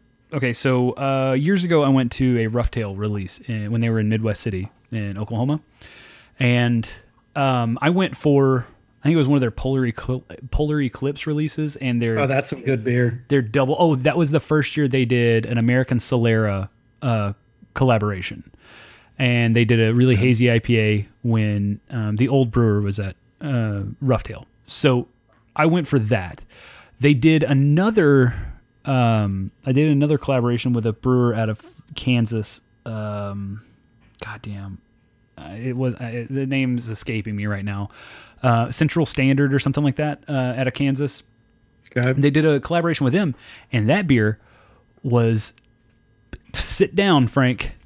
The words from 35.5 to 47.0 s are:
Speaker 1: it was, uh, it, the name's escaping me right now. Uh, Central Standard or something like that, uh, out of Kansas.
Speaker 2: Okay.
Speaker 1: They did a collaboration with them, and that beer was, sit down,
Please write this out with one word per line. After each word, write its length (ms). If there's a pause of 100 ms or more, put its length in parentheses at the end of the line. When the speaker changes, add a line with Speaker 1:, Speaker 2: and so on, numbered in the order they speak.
Speaker 1:
it 220
was, 180
uh, 100
it, 280
the 140
name's 420
escaping 460
me 100
right 180
now. 260 (520)
Uh, 300
Central 340
Standard 480
or 60
something 240
like 140
that, 320
uh, 20 (260)
out 100
of 60
Kansas. 480 (760)
Speaker 2:
Okay. 180
Speaker 1:
They 180
did 140
a 140
collaboration 440
with 100
them, 200 (380)
and 180
that 180
beer 300 (640)
was, 500 (1000)
sit 420
down, 320